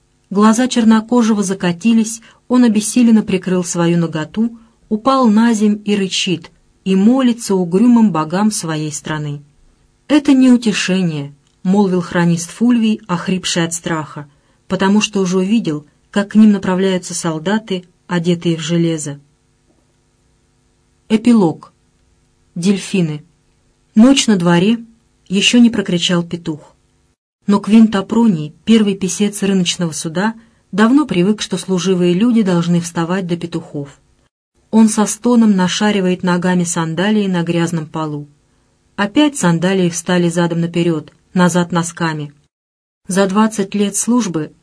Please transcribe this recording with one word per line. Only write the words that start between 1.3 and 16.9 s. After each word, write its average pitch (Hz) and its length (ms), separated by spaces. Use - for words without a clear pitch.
закатились, 196 760
он 247 160
обессиленно 220 600
прикрыл 185 420
свою 170 320
наготу, 165 600
упал 254 400
на 226 260
земь 208 300
и 202 140
рычит, 185 520
и 190 100
молится 233 600
угрюмым 202 580
богам 175 380
своей 156 420
страны. 147 480
"Это 285 240
не 262 180
утешение", 180 840
молвил 190 360
хронист 170 520
Фульвий, 226 560
охрипший 180 580
от 170 80
страха, 156 560
потому 196 320
что 208 180
уже 185 200
увидел, 185 460
как 202 220
к - 40
ним 214 180
направляются 185 600